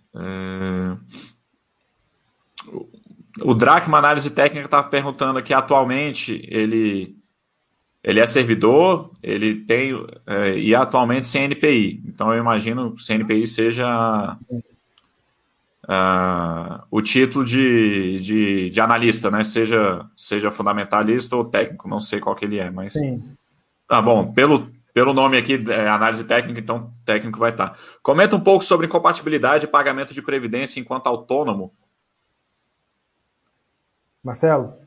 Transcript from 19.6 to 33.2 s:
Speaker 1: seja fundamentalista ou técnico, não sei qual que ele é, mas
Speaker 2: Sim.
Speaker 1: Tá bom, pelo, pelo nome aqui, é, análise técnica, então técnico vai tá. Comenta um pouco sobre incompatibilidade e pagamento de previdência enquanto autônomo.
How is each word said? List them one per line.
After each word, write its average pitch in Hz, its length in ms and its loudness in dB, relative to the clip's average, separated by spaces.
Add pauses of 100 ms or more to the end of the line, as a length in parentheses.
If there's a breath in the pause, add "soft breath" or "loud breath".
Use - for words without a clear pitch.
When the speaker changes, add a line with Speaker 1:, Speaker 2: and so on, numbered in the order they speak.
Speaker 1:
seja 104 360 -4
fundamentalista 104 840 -2
ou 120 100 -2
técnico, - 420 -4
não 107 120 -6
sei 104 200 -6
qual 101 160 -4
que - 80 -8
ele 104 140 -6
é, 90 120 -6
mas 92 220 -12
Speaker 2:
Sim. 131 420 -8 (540)
Speaker 1:
Tá 120 140 4
bom, 110 280 2
pelo, 143 400 4 (220)
pelo 131 220 2
nome 135 240 4
aqui, 120 320 -2
é, 107 180 0
análise 110 360 0
técnica, 120 360 -2
então 120 320 -8 (120)
técnico 107 340 -4
vai 117 120 0
tá. 104 240 -6 (280 loud breath)
Comenta 196 340 4
um 175 40 0
pouco 190 220 4
sobre 170 240 0
incompatibilidade 156 760 0
e 147 40 -8
pagamento 139 460 -2
de 135 80 -12
previdência 131 560 -6
enquanto 131 280 -8
autônomo. 120 680 -4 (2500)